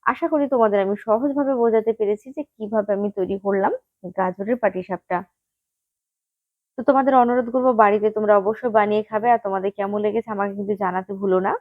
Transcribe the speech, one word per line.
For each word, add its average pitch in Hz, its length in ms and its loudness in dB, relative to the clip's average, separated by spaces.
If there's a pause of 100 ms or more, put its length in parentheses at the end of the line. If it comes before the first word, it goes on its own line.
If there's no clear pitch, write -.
আশা 269 220 -2
করি 302 200 0
তোমাদের 226 320 2
আমি 196 180 0
সহজভাবে 269 580 0
বোঝাতে 226 380 2
পেরেছি 214 380 -2
যে 302 140 -10
কিভাবে 208 480 -4
আমি 202 180 -2
তৈরি 190 280 -4
করলাম 196 320 0 (420)
গাজরের 196 440 -4
পাটিসাপটা। 185 600 -4 (1600)
তো - 60 -8
তোমাদের 269 320 4
অনুরোধ 247 340 4
করবো, 254 240 2
বাড়িতে 214 380 4
তোমরা 214 240 2
অবশ্যই 202 360 0
বানিয়ে 208 320 2
খাবে, 214 280 -4
আর 233 120 4
তোমাদের 190 280 -2
কেমন 202 300 -4
লেগেছে 214 300 -2
আমাকে 202 240 -4
কিন্তু 202 200 -4
জানাতে 185 380 -4
ভুলো 196 260 0
না। 196 220 -2